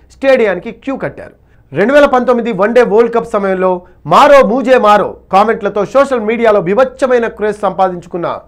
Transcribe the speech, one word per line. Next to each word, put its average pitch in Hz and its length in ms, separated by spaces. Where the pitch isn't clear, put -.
స్టేడియానికి 226 600
క్యూ 269 260
కట్టారు. 120 360
రెండు 202 200
వేల 285 140
పంతొమ్మిది 240 460
వన్డే 220 300
వరల్డ్ 226 320
కప్ 226 180
సమయంలో 185 500
"మారో 254 400
మూజే 247 320
మారో" 208 380
కామెంట్లతో 202 520
సోషల్ 262 360
మీడియాలో 220 400
విభత్సమైన 247 680
క్రేజ్ 208 320
సంపాదించుకున్న 175 880